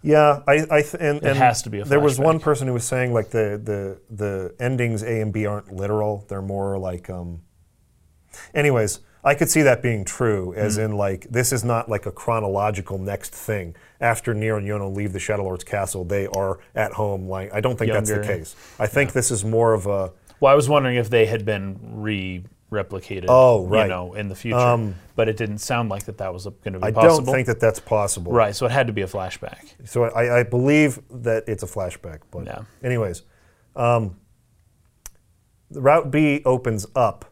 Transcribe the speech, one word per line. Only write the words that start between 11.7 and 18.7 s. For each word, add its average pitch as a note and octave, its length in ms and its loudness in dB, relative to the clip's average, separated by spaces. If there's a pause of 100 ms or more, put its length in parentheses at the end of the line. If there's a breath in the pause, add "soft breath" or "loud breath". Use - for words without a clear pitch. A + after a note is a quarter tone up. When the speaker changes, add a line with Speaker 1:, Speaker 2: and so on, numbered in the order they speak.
Speaker 1:
like, G#2 160 -4
a G2+ 60 -6
chronological G2+ 880 -2
next G2 360 -8
thing. F#2 400 -6 (260 soft breath)
After A#2 320 0
Nier A2 240 -2
and G2+ 100 -6
Yono G2+ 280 -6
leave G2+ 180 -4
the F#2+ 60 -6
Shadow G2+ 260 -4
Lord's F#2 200 -6
castle, G2 400 -4
they G2 240 -2
are F#2+ 300 -4 (160 soft breath)
at G#2+ 200 -2
home, G2 340 -4
like, F#2+ 240 -8
I G#2 80 -2
don't B2+ 180 -2
think A2 140 0
that's G#2+ 160 0
the G#2+ 80 0
Speaker 2:
Younger. G#2 120 -4 (100)
Speaker 1:
case. - 180 -14 (220 loud breath)